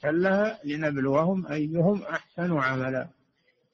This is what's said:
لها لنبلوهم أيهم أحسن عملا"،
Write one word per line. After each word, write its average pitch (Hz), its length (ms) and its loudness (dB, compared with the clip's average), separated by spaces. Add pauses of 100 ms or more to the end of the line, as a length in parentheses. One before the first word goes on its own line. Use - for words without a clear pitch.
لها 190 600 2
لنبلوهم 151 840 0
أيهم 160 560 0
أحسن 165 540 -4
عملا"، 131 500 -2 (680)